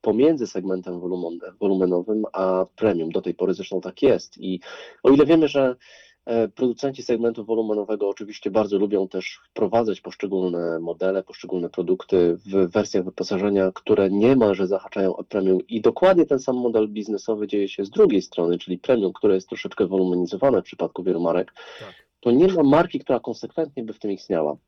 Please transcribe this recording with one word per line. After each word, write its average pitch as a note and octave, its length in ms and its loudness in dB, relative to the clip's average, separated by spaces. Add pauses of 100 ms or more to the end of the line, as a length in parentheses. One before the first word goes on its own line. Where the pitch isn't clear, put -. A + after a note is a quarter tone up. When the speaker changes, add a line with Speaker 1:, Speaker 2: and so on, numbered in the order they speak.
Speaker 1:
pomiędzy B2 460 2
segmentem F#2 540 -6
wolumen-, F2 380 -6 (220)
wolumenowym F#2+ 720 0
a F#2 340 0 (100)
premium. F2 340 0
Do F2 120 -2
tej F2 120 -4
pory F#2 200 0
zresztą F#2 260 -6
tak - 220 -8
jest. G#2 360 0
I F#2 220 -8 (420)
o B2+ 80 4
ile C#3 160 8
wiemy, D#3+ 220 4
że, C3+ 280 2 (500)
e, A#2 220 0
producenci C3 540 -4
segmentu A#2 420 -2
wolumenowego G#2+ 640 -2
oczywiście G2+ 420 -8
bardzo G2+ 280 0
lubią G3 300 0
też - 320 -8 (100)
wprowadzać A2 500 0
poszczególne F2 800 -4
modele, F#2 420 -2
poszczególne F2 480 -8
produkty F2+ 680 0 (100)
w F#2+ 260 0
wersjach G2+ 320 0
wyposażenia, F#2+ 720 -2
które G2+ 360 2
niemalże G2+ 560 4
zahaczają F#2+ 500 -2
o - 80 -12
premium. F#2+ 340 0 (100)
I A2+ 120 -6
dokładnie E3+ 460 4
ten C3+ 120 0
sam B2+ 180 -2
model A2+ 320 0
biznesowy G#2 580 -6
dzieje G2+ 220 -2
się G2+ 160 -6
z G2+ 60 -12
drugiej A#2+ 320 4
strony, F2 360 -2
czyli F2+ 200 -8
premium, G#2 340 0
które G#2 220 2
jest F#2+ 140 -4
troszeczkę - 380 -4
wolumenizowane F#2 760 0
w - 20 -12
przypadku - 380 -8
wielu F2+ 180 -2
marek. - 320 -2 (280)
Speaker 2:
Tak. - 140 -18 (260)
Speaker 1:
To A#2+ 100 0
nie D3+ 180 6
ma F3 140 0
marki, D3 380 2
która B2 200 -2
konsekwentnie C3 640 -8
by G#2+ 80 -12
w - 60 -16
tym G#2 120 -6
istniała. E2 460 -2 (120)